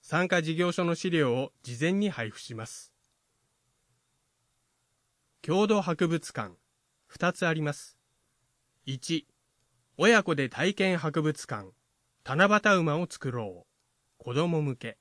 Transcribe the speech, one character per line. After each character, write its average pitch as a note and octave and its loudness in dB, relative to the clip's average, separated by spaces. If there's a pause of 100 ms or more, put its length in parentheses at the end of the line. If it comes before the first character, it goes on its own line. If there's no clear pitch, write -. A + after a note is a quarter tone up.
参 F3 0
加 F3 2
事 D#3+ -2
業 F3 0
所 F3+ -2
の E3+ 0
資 F3+ -4
料 C#3+ 2
を C3 -4
事 A#2+ -12
前 E3 0
に G3+ 0
配 A#2 -6
布 - -18
し A#2+ -14
ま A2 -10
す。 - -18 (2500)
郷 F#3+ 4
土 G#3 4
博 F3 0
物 D#3+ -2
館、 F#2+ -8 (500)
二 - -4
つ - -2
あ E3 2
り D#3 -2
ま D3 -2
す。 - -16 (840)
一、 C3+ -4 (720)
親 G#3+ 6
子 E3+ 0
で C#3 0
体 F3 0
験 F#3+ 2
博 D#3+ -2
物 D3+ -2
館、 G2+ -10 (540)
七 G3+ 4
夕 G3+ 6
馬 D#3+ 2
を E3+ -2
作 - -8
ろ G#2 -8
う。 - -20
子 B2 -8
供 D#3+ 0
向 C3+ -2
け。 A2+ -12